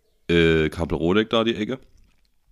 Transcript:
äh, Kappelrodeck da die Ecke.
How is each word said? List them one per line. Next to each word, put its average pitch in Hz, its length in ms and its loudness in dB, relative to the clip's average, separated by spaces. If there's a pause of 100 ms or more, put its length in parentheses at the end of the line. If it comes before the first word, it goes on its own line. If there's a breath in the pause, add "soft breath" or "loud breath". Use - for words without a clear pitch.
(280)
äh, 82 400 4
Kappelrodeck 85 600 -2
da 113 140 0
die 113 100 -2
Ecke. 107 240 -8 (720)